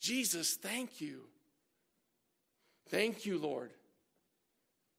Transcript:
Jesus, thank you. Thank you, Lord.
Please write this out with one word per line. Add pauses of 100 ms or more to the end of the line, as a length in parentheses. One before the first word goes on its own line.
Jesus,
thank
you. (1700)
Thank
you,
Lord. (1300)